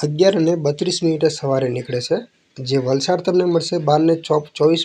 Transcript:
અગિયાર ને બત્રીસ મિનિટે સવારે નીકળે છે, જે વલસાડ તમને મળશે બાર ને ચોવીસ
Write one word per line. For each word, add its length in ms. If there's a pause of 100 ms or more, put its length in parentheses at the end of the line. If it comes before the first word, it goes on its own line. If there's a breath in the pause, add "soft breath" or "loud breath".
અગિયાર 300 (120)
ને 60 (120)
બત્રીસ 400
મિનિટે 220 (100)
સવારે 380
નીકળે 320
છે, 100 (400)
જે 200 (100)
વલસાડ 380
તમને 280
મળશે 240 (100)
બાર 200
ને 80 (420)
ચોવીસ 280